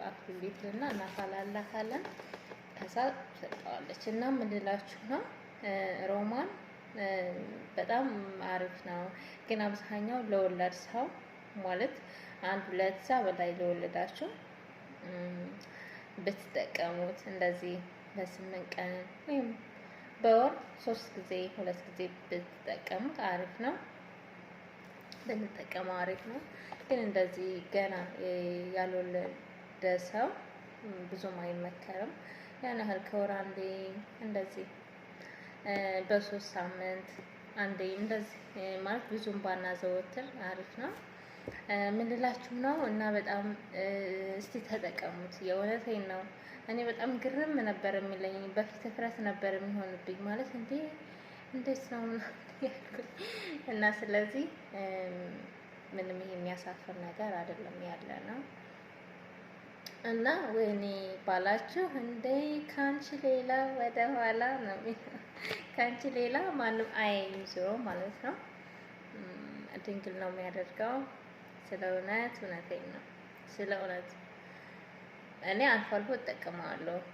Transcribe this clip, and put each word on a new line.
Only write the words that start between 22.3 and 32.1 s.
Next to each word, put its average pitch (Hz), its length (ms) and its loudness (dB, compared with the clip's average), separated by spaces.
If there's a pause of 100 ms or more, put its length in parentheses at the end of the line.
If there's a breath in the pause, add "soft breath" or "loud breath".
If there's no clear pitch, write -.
አሪፍ 180 320 2
ነው። 262 180 0 (1500)
ብንጠቀመው 185 720 -2
አሪፍ 180 300 2
ነው። 233 140 -4 (420 loud breath)
ግን 262 200 4
እንደዚህ 185 500 4 (180)
ገና 196 260 4 (760)
ያልወለደ 180 1120 0 (200)
ሰው 226 240 2 (760)
ብዙም 185 320 -4
አይመከርም። 180 760 -2 (460 loud breath)